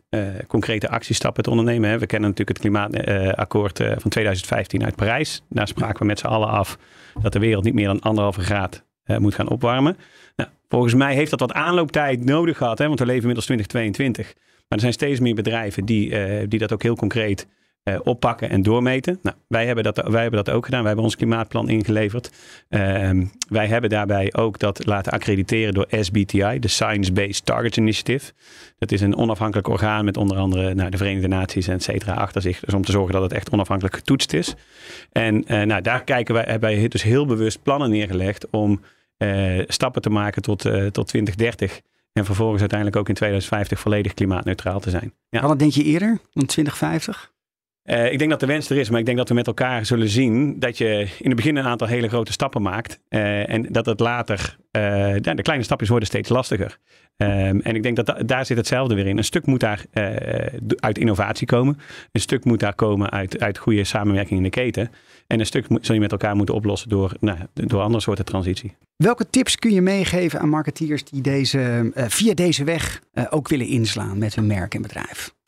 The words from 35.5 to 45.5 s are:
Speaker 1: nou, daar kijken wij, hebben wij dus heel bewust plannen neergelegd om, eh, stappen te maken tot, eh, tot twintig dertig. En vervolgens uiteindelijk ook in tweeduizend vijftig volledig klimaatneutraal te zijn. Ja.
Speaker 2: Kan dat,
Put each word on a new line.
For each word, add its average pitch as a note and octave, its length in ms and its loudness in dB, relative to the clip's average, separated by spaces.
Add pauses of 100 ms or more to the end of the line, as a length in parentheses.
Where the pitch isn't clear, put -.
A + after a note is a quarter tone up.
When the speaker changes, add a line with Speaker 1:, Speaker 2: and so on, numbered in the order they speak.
Speaker 1:
nou, G#2 200 0
daar A2+ 220 -2
kijken B2 300 0
wij, A2+ 140 2
hebben A2+ 220 0
wij G#2+ 180 2
dus - 160 -2
heel B2 220 4
bewust A2 380 0
plannen C#3 260 2
neergelegd G2+ 600 -2
om, G#2 320 2 (360)
eh, G2 500 0
stappen B2+ 340 -2
te - 80 0
maken G#2 320 0
tot, G2+ 240 -2
eh, G2+ 200 0
tot - 220 -2
twintig G#2 280 0
dertig. A2 460 -2 (320)
En G#2 120 0
vervolgens G#2 340 0
uiteindelijk G#2 400 0
ook G2+ 100 -2
in G2+ 60 0
tweeduizend G2+ 380 0
vijftig G#2 260 -2
volledig G#2 340 0
klimaatneutraal F#2+ 640 -2
te G2+ 100 -6
zijn. F2 240 -4 (160)
Ja. A#2 100 -2
Speaker 2:
Kan C#3+ 100 2
dat, D3 100 2